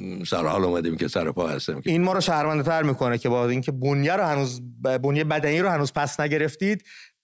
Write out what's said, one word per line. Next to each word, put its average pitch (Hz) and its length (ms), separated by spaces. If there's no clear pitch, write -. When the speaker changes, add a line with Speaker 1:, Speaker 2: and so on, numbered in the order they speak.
Speaker 1:
سر 82 200
حال 92 160
اومدیم 85 340
که 80 100
سر 80 240
پا 87 160
هستم. 73 380
Speaker 2:
این 170 180
ما 185 100
رو 190 80
شرمنده 156 420
تر 160 200
می‌کنه 127 340
که 120 120
با 120 200
اینکه 127 220
بنیه 139 420
رو 196 100
هنوز، 139 380
ب-، 131 140
بنیه 143 260
بدنی 151 360
رو 190 100
هنوز 143 240
پس 143 260
نگرفتید، 156 640